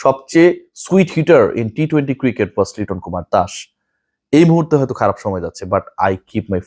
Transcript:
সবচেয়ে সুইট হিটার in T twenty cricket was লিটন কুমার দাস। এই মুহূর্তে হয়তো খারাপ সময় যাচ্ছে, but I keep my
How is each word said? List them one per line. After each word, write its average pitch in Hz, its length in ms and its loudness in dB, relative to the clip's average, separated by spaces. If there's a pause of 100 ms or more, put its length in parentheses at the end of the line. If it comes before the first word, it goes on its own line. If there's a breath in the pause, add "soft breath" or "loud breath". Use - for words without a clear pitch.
সবচেয়ে 160 460 2 (340)
সুইট 185 320 2
হিটার 156 280 4 (160)
in 117 160 -4
T - 20 -14 (140)
twenty 139 300 -2
cricket 113 360 -2
was 98 120 0 (100)
লিটন 95 260 -6
কুমার 87 280 -8
দাস। 92 180 0 (840)
এই 170 120 8
মুহূর্তে 165 300 2
হয়তো 123 220 -4
খারাপ 101 220 0
সময় 95 220 -6
যাচ্ছে, - 180 -12 (100)
but 98 100 0 (260)
I - 20 0 (180)
keep 107 240 -4
my 90 140 -2